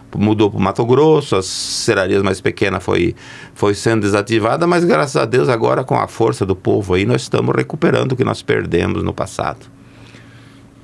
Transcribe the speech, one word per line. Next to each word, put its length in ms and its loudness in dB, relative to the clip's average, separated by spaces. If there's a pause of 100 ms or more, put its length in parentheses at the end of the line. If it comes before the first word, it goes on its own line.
(140)
mudou 360 2
pro 100 -4
Mato 240 0
Grosso, 520 4
as 100 -2
serrarias 760 0
mais 180 0
pequenas 420 -2
foi, 320 0 (400)
foi 200 0
sendo 280 0
desativada, 640 0
mas 180 2
graças 320 0
a 80 0
Deus 240 2
agora 360 0
com 100 -2
a 140 0
força 360 -2
do 120 0
povo 380 0
aí 120 2
nós 160 0
estamos 320 0
recuperando 580 0
o 40 -2
que 80 0
nós 180 -4
perdemos 600 0
no 120 -4
passado. 520 -6 (1160)